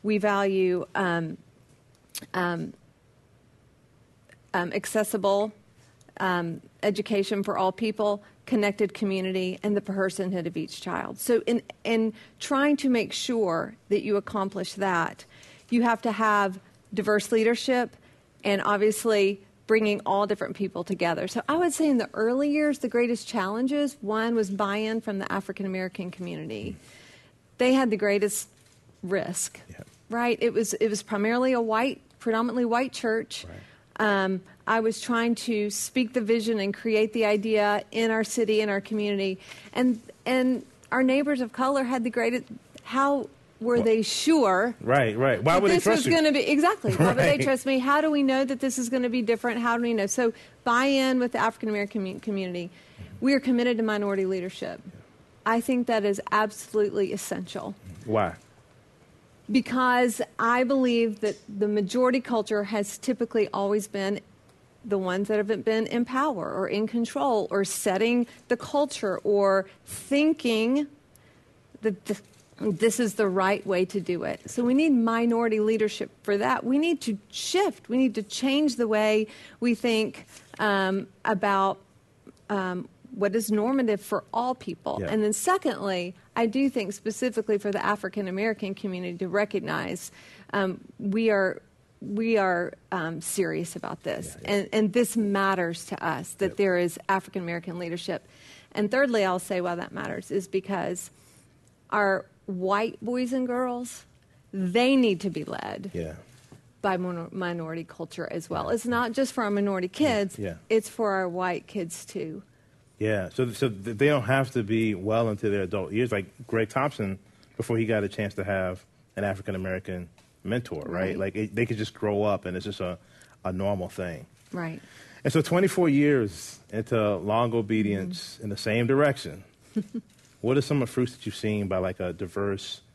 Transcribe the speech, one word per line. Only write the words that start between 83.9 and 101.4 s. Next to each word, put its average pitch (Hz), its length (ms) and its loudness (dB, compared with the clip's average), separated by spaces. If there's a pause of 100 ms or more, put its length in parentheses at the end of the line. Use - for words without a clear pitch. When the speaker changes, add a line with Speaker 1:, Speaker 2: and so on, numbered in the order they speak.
Speaker 1:
for - 320 -4
all 247 220 0
people. - 460 -6
Speaker 2:
Yeah. 95 100 -4
Speaker 1:
And 214 140 2
then 214 80 2
secondly, 196 800 -2 (220)
I 233 100 2
do 269 220 2
think 208 240 -2
specifically 220 640 -2
for 202 160 -2
the - 120 -2
African 202 440 -2
American 202 460 -2
community 180 440 -6
to 185 100 -4
recognize, 180 840 -2 (400)
um, 190 280 0 (200)
we 220 300 0
are, 196 320 0 (400)
we 220 340 0
are, 180 380 0 (180)
um, 165 300 -4
serious 165 520 -4
about - 280 -10
this, - 400 -8
Speaker 2:
Yeah, - 80 -8
yeah. 202 60 2
Speaker 1:
and, 196 180 0
and 214 180 2
this 240 240 2
matters 196 680 0
to - 200 -8
us, 156 280 -4
that 190 160 -2
Speaker 2:
Yep. - 80 -12
Speaker 1:
there 190 180 4
is 175 220 0 (100)
African 190 340 -2
American 170 360 -8
leadership. 175 440 -6 (500)
And 208 180 0
thirdly, 247 340 2
I'll 185 140 0
say 180 240 -4
why 175 140 -2
that - 160 -10
matters - 380 -8
is 185 160 -2
because 190 640 -4 (800)